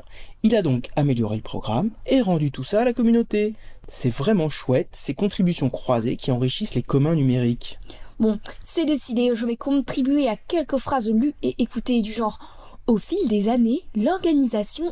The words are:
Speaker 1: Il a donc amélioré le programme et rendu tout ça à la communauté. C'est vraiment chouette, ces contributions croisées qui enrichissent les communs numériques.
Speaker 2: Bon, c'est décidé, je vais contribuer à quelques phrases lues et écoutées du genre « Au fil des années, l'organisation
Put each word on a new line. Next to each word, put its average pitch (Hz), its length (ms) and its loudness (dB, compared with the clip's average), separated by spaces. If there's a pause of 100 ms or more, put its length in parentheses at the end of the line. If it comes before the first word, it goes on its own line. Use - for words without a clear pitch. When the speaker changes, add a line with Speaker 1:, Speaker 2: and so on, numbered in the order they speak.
(420)
Speaker 1:
Il 214 140 4
a 202 60 4
donc 127 340 0
amélioré 117 400 2
le 107 60 -4
programme 147 480 -2 (160)
et 262 140 4
rendu 165 300 2
tout 131 140 -8
ça 208 160 2
à 240 40 4
la 247 80 4
communauté. 226 640 2 (320)
C'est - 240 -2
vraiment 156 380 2
chouette, 139 420 0
ces - 240 -6
contributions 180 560 0
croisées 120 460 0
qui - 160 -2
enrichissent 123 420 -2
les 120 80 0
communs 143 320 2
numériques. 123 640 0 (400)
Speaker 2:
Bon, 220 220 2 (240)
c'est 339 200 -2
décidé, 247 500 0
je 226 120 -2
vais 233 100 -2
contribuer 277 720 0
à 208 80 0
quelques 302 420 -2
phrases 226 320 0
lues 240 320 2
et 254 200 0
écoutées 233 400 0
du 208 80 -4
genre « 214 300 -4 (480)
Au 226 100 4
fil 339 300 0
des 208 200 2
années, 240 340 2 (120)
l'organisation 285 960 0